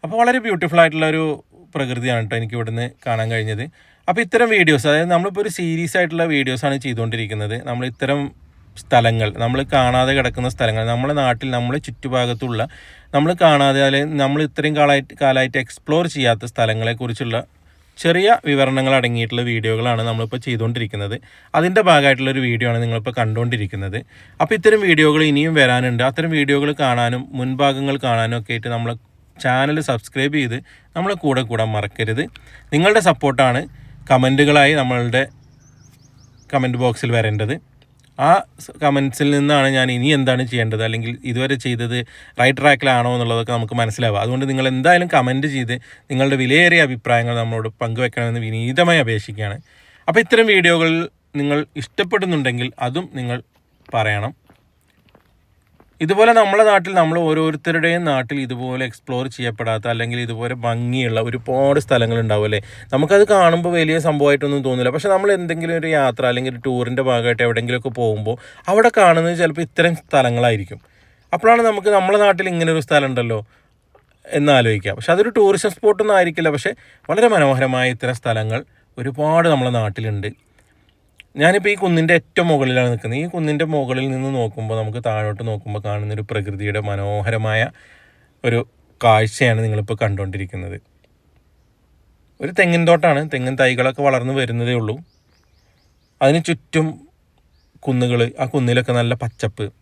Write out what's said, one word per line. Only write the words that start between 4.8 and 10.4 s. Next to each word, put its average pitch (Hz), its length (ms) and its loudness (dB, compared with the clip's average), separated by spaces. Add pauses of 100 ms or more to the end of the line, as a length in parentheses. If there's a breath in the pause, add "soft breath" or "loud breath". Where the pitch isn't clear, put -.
അതായത് 160 240 2
നമ്മളിപ്പോൾ 185 320 0
ഒരു 202 120 -4
സീരീസ് 165 420 -4
ആയിട്ടുള്ള 165 360 -2
വീഡിയോസാണ് 135 500 -2
ചെയ്തുകൊണ്ടിരിക്കുന്നത്. 113 720 -6 (140)
നമ്മൾ 123 220 -6
ഇത്തരം 139 300 -2 (600)
സ്ഥലങ്ങൾ, 113 500 2 (120)
നമ്മൾ 123 160 0 (140)
കാണാതെ 127 460 2
കിടക്കുന്ന 123 360 -2